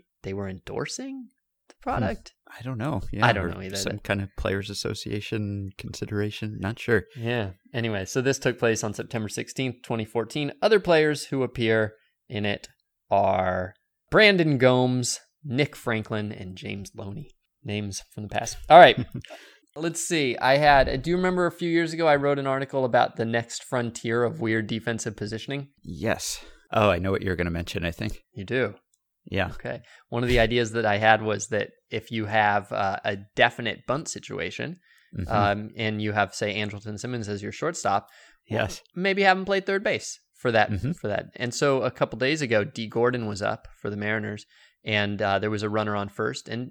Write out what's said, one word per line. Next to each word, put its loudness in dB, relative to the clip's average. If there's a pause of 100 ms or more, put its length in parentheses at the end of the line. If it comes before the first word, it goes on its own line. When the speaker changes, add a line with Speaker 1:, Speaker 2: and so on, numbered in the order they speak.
(240)
Speaker 1:
they -6
were -6
endorsing -10 (400)
the -20
Speaker 2:
Hmm. -8
Speaker 1:
product. -4 (260)
Speaker 2:
I -16
don't -8
know. -4 (100)
Yeah, 0
Speaker 1:
I 6
don't -2
Speaker 2:
or -2
Speaker 1:
know -10
either. -8
Speaker 2:
some -4
Speaker 1:
That -10
Speaker 2:
kind -2
of -6
players -2
association -6
consideration. -6
Not -4
sure. 2 (120)
Speaker 1:
Yeah. -2 (220)
Anyway, -2
so -2
this 0
took -2
place 2
on -4
September -6
sixteenth, -8
twenty -4
fourteen. -4 (100)
Other 6
players 2
who -2
appear 2 (360)
in -4
it -4 (420)
are 2 (380)
Brandon 6
Gomes, 4 (240)
Nick -2
Franklin, -4
and -14
James -12
Loney. -12 (340)
Names -6 (100)
from -10
the -10
past. -4 (120)
All 12
right. 10 (340)
Speaker 2:
<laughs> -20
Speaker 1:
Let's -6
see. 0
I 4
had, 6
do -2
you 2
remember 2
a -2
few -4
years 2
ago 2
I 8
wrote 2
an -4
article 0
about 4
the -2
next -4
frontier -2
of 0
weird 0
defensive -4
positioning? -8 (140)
Speaker 2:
Yes. -4 (320)
Oh, 4
I 4
know -2
what -2
you're -2
gonna -2
mention, -6
I -2
think. -8 (120)
Speaker 1:
You -10
do? -2 (500)
Speaker 2:
Yeah. -2
Speaker 1:
Okay. -10 (280)
One -2
of 0
the 6
ideas 2
that 0
I 2
had 6
was -2
that -2 (180)
if -8
you -4
have, 2
uh, -2
a -4 (180)
definite 0
bunt -4
situation, -8 (400)
Speaker 2:
Mm-hmm. -4
Speaker 1:
um, 2
and -2
you -2
have, 0
say, -2
Andrelton -8
Simmons -8
as -6
your -8
shortstop, -2 (420)
well, 0
Speaker 2:
Yes. -6 (140)
Speaker 1:
maybe 0
have 4
him -6
play 0
third -2
base -4 (160)
for -2
that, 4
Speaker 2:
Mm-hmm. -2
Speaker 1:
for -8
that. -4 (100)
And -6
so 2
a -2
couple -4
days 0
ago, 2
Dee -8
Gordon 0
was -6
up -4 (120)
for -8
the -6
Mariners, -4 (380)
and, 0
uh, 2
there -2
was -4
a -2
runner -2
on -4
first. -6
And -8